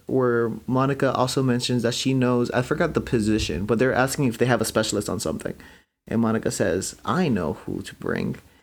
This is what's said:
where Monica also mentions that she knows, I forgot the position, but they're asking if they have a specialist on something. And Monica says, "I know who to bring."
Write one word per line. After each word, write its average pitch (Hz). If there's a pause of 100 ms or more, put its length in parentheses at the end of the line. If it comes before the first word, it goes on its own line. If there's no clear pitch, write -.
where 120 (140)
Monica 135
also 131
mentions 123
that 117
she -
knows, 123
I 123
forgot 156
the 117
position, 107
but 110
they're 127
asking 131
if 113
they 120
have 120
a 110
specialist 110
on 92
something. - (520)
And 117
Monica 110
says, 92 (120)
"I 160
know 90
who 92
to -
bring." 50 (260)